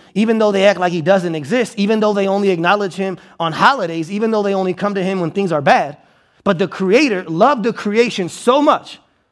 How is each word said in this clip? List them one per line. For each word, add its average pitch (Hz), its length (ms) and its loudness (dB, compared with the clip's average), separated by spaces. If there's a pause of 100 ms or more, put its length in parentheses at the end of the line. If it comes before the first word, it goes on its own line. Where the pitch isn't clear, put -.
(140)
even 220 240 0
though 214 160 2
they 196 120 2
act 202 140 4
like 180 140 0
he 175 80 -2
doesn't 175 340 2
exist, 175 420 -4
even 208 220 0
though 214 140 0
they 196 160 -2
only 202 200 0
acknowledge 180 440 0
him 190 240 -6 (200)
on 165 140 -2
holidays, 165 580 0
even 214 220 -2
though 214 120 0
they 202 100 0
only 185 200 0
come 202 220 -4
to 196 80 -2
him 190 160 -2
when 165 120 -2
things 196 200 -2
are 151 100 0
bad. 151 360 2 (480)
But 196 140 0
the 190 100 0
Creator 196 560 0
loved 208 380 2
the 226 100 0
creation 208 560 -2
so 262 320 0
much 285 380 0 (320)